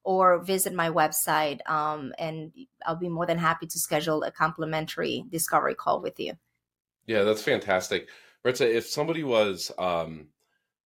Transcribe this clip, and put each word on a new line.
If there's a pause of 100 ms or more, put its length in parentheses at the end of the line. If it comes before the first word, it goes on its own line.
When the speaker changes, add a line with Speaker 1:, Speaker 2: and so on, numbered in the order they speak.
Speaker 1:
or
visit
my
website,
um,
and (340)
I'll
be
more
than
happy
to
schedule
a
complimentary
discovery
call
with
you. (720)
Speaker 2:
Yeah,
that's
fantastic. (360)
Maritza,
if
somebody
was,
um, (580)